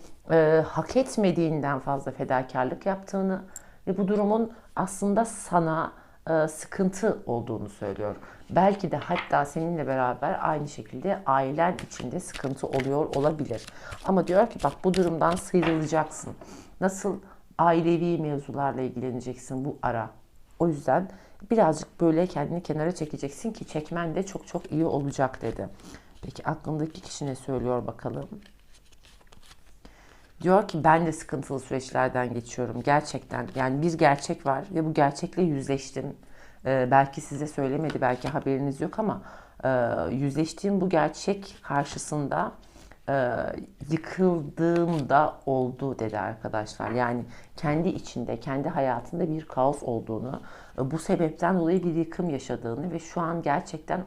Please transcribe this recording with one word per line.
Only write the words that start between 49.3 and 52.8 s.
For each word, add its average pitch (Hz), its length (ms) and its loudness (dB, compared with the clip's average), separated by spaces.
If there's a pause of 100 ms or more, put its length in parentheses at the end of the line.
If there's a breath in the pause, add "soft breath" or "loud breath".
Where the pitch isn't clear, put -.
kaos 139 340 2
olduğunu, 113 580 -4 (380 loud breath)
e, 135 120 -2
bu 160 80 -2
sebepten 170 600 2
dolayı 170 260 2
bir 170 100 2
yıkım 165 360 -2
yaşadığını 127 600 -4